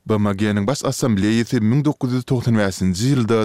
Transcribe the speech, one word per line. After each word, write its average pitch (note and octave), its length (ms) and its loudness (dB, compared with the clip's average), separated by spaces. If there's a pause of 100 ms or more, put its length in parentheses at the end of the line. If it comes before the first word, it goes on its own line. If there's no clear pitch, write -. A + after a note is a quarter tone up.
B A2 100 0
M G#2 240 0
G-niň G#2 280 0
baş C#3 200 -2
assambleýasy A2+ 720 0
müň A2+ 260 2
dokuz C3 300 -2
ýüz B2+ 80 -2
togsan A#2+ 320 0
bäşinji G2 560 0
ýylda A2+ 340 2